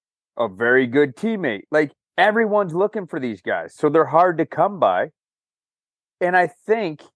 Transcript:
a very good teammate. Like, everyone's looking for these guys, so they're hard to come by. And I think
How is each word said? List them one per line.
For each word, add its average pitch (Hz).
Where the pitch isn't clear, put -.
a 117
very 120
good 139
teammate. 180
Like, 151
everyone's 208
looking 202
for 160
these 117
guys, 87
so 151
they're 156
hard 160
to 160
come 185
by. 104
And 180
I 180
think 196